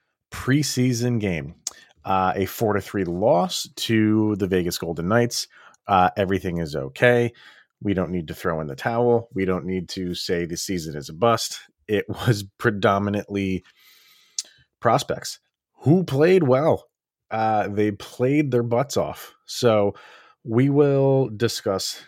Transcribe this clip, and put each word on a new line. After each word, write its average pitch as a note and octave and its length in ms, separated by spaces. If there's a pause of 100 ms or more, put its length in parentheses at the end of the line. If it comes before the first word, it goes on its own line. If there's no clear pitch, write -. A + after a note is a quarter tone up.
(300)
preseason B2+ 880
game, E2 360 (500)
uh, F#2 320
a G2 80
four G#2 300
to G2 80
three G2 220
loss B2 640 (100)
to G#2+ 600
the F#2+ 100
Vegas F2+ 320
Golden E2 300
Knights. A#2 400 (380)
Uh, F#2 320
everything F#2 400
is D#2 180
okay. A#2+ 560 (480)
We G2+ 140
don't F2 180
need E2+ 160
to E2 60
throw E2 260
in D#2 80
the C2+ 80
towel. A#2+ 580
We F#2+ 120
don't F2+ 180
need F#2 260
to F2+ 240
say F2 300
the E2 120
season D#2+ 400
is C#2+ 120
a D#2 60
bust. A2+ 440 (300)
It G#2 200
was G2+ 360 (140)
predominantly G2+ 1080 (1160)
prospects - 600 (400)
who E3+ 240
played E3 400
well. C3 420 (440)
Uh, A2 380
they G#2 220
played C3+ 600
their A#2+ 120
butts A#2+ 340
off. D2 380 (120)
So G#2+ 480 (500)
we B2+ 260
will C3+ 580
discuss G#2+ 800